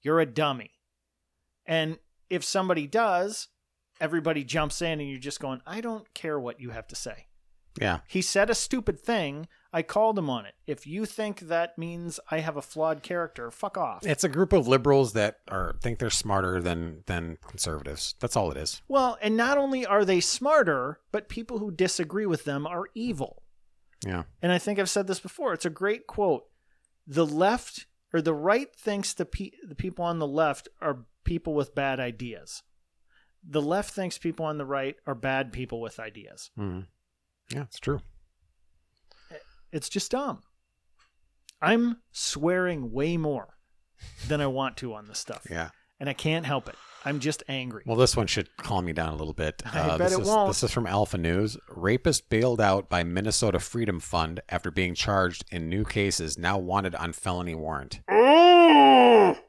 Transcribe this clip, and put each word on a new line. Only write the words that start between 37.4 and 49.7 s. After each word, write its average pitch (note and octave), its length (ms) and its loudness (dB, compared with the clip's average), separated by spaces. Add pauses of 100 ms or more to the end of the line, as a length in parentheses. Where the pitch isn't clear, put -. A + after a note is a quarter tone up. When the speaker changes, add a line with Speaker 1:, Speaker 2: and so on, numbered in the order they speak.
Speaker 2:
Yeah, C#3+ 60 -6
it's - 180 -16
true. C#3 200 -4 (1700)
Speaker 1:
It's D#3 180 -8
just - 220 -4
dumb. B3 320 -4 (1160)
I'm A#3 380 2 (120)
swearing E3 840 -2
way D3+ 240 0
more D3 400 -4 (720)
than D3 120 0
I C#3+ 60 0
want C3 320 -4
to A#2+ 160 -8
on G#2+ 120 -16
this G#2+ 120 -10
stuff. - 300 -12
Speaker 2:
Yeah. E2 220 -6 (300)
Speaker 1:
And C#3 80 -6
I C#3 40 -4
can't D#3+ 320 -2
help C3+ 240 -4
it. - 60 -16 (300)
I'm C#3+ 160 -4
just D3 280 -4
angry. B2+ 380 -8
Speaker 2:
Well, A2+ 100 0
this B2 200 6
one A2 100 2
should - 300 -2
calm F#2 280 -2
me E2+ 80 -2
down D#2+ 200 -2
a D#2 40 -6
little D#2 180 -6
bit. D#2 300 -4
Speaker 1:
I - 160 -6